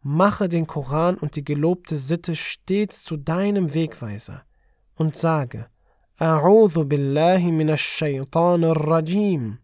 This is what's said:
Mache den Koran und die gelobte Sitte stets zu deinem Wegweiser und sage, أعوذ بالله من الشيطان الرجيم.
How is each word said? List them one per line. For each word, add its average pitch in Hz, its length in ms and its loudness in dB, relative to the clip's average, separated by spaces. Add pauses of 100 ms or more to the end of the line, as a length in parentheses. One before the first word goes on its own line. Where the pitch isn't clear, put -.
Mache 185 460 0
den 170 200 -2
Koran 156 500 -2
und - 180 -8
die 147 80 -8
gelobte 151 540 -2
Sitte 160 380 -4
stets - 680 -4
zu 160 140 -8
deinem 180 560 -2
Wegweiser 107 720 -6 (500)
und 160 200 -2
sage, 143 500 -2 (560)
أعوذ 165 600 6
بالله 151 680 2
من 156 200 2
الشيطان 160 920 0
الرجيم. 160 1000 0